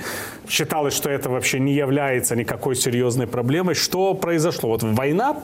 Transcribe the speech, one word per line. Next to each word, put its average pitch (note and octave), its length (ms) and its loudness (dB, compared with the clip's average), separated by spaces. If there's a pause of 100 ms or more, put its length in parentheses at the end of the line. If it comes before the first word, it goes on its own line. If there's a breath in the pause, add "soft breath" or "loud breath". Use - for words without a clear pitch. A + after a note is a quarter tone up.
(500 loud breath)
Считалось, D3 440 0
что - 160 -2
это C#3 200 -2
вообще B2+ 300 0
не C#3 140 2
является C3+ 600 2
никакой B2 400 -2
серьезной B2 520 0
проблемой. C3+ 480 0
Что F#3+ 380 0
произошло? D#3 580 0
Вот A2+ 120 0
война D3+ 600 2